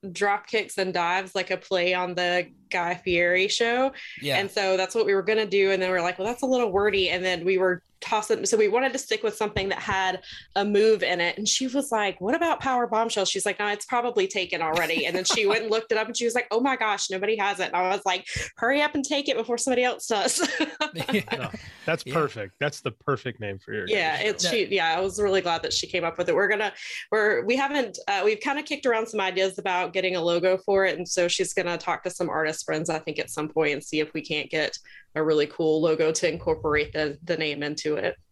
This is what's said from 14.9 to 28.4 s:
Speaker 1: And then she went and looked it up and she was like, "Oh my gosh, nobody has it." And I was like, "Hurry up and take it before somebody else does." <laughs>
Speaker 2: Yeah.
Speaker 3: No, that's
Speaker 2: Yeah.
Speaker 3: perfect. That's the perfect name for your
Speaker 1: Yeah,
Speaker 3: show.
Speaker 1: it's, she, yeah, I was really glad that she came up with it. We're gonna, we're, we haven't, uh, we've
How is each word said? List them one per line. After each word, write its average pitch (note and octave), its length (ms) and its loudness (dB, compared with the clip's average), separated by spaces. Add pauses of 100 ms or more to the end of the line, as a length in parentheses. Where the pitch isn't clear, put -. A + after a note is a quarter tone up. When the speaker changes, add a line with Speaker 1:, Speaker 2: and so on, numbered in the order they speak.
Speaker 1:
And E3+ 100 -2
then F#3 80 0
she G#3+ 220 2
went G#3+ 160 2
and A3 80 -4
looked A3 220 0
it A3+ 60 2
up A3 100 0
and A#3+ 80 -8
she A#3+ 100 0
was A3+ 80 0
like, A#3+ 160 0
"Oh A3 100 2
my C4 160 2
gosh, G#3+ 340 -2
nobody G3+ 260 0
has F#3 220 0
it." F#3 100 -2
And - 60 -8
I F3+ 140 2
was G3 160 0
like, F#3+ 220 0 (320)
"Hurry C#4 240 2
up D4 120 0
and D4 80 0
take C#4+ 280 -2
it B3 80 2
before A#3+ 200 -2
somebody B3 240 2
else B3 240 -2
does." B3 400 0 (100)
<laughs> - 40 -2 (340)
Speaker 2:
Yeah. F3 280 -2 (140)
Speaker 3:
No, A#2 140 -8 (360)
that's D#3+ 200 -2
Speaker 2:
Yeah. C3 80 -8
Speaker 3:
perfect. A#2+ 460 -2
That's C#3+ 200 -2
the C#3 120 -4
perfect - 480 -4
name G2+ 180 -6
for - 140 -14
your G#2+ 160 -4
Speaker 1:
Yeah, E3+ 300 0
Speaker 3:
show. - 100 0
Speaker 1:
it's, G#3 200 -2
she, G3+ 180 0
yeah, E3 300 0
I F3+ 40 0
was F#3+ 200 -2
really G3 220 2
glad E3 200 -2
that D#3 100 -4
she - 140 -2
came F3 160 -2
up E3 160 -2
with F3 100 0
it. E3+ 60 4
We're F#3+ 140 4
gonna, G#3 240 0 (400)
we're, G#3+ 320 4
we A#3+ 120 2
haven't, C4+ 420 0 (100)
uh, G3+ 160 0
we've G#3+ 160 4